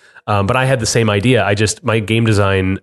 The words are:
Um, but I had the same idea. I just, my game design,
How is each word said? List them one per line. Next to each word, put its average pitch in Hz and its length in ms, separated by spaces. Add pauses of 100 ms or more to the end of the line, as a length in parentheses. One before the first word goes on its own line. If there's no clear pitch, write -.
(280)
Um, 101 180
but 120 100
I 131 100
had 135 140
the 110 60
same 113 240
idea. 107 340
I 104 120
just, 104 280
my 113 160
game 110 260
design, 98 560